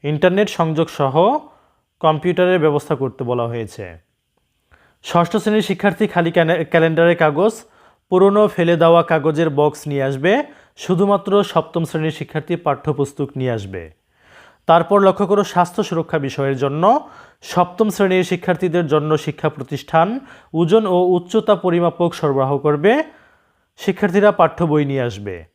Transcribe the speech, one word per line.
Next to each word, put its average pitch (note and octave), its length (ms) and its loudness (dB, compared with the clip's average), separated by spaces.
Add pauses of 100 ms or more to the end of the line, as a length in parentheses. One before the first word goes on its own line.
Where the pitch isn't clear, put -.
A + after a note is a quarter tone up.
ইন্টারনেট F3+ 460 0
সংযোগ D#3+ 400 -2
সহ E3 500 0 (600)
কম্পিউটারের F3+ 600 2
ব্যবস্থা D3+ 360 0
করতে B2+ 280 -6
বলা A#2+ 240 -2
হয়েছে। G#2 500 -10 (1040)
ষষ্ঠ E3+ 340 0
শ্রেণীর G#3+ 240 0
শিক্ষার্থী G3 460 -2
খালি E3+ 240 0
ক্যানে-, E3 340 0
ক্যালেন্ডারের E3 500 2
কাগজ, E3+ 480 0 (460)
পুরনো G3+ 380 4
ফেলে E3+ 280 0
দেওয়া E3+ 280 4
কাগজের D#3+ 460 0
বক্স D3 380 -2
নিয়ে C#3 160 -4
আসবে। C#3+ 400 0 (340)
শুধুমাত্র G3 680 0
সপ্তম E3 420 -2
শ্রেণীর D#3 260 -4
শিক্ষার্থী D#3 440 -8
পাঠ্যপুস্তক C#3+ 800 -4
নিয়ে B2+ 160 -4
আসবে। F#2+ 400 -8 (760)
তারপর E3+ 360 4
লক্ষ্য G3 260 2
করো G3+ 160 0
স্বাস্থ্য F3 400 -2
সুরক্ষা E3 360 -4
বিষয়ের C#3 380 -4
জন্য E3 520 0 (320)
সপ্তম F3+ 480 -2
শ্রেণীর F#3 340 0
শিক্ষার্থীদের F3 640 -2
জন্য D3+ 300 0
শিক্ষা D3+ 320 -4
প্রতিষ্ঠান E3+ 720 -2 (340)
ওজন E3+ 320 2
ও F3+ 180 0
উচ্চতা F#3 520 0
পরিমাপক E3+ 580 0
সরবরাহ C#3 440 -2
করবে, D#3 460 0 (720)
শিক্ষার্থীরা G3 540 2
পাঠ্য E3+ 340 0
বই D3+ 200 0
নিয়ে C3+ 160 -4
আসবে। G2+ 540 -8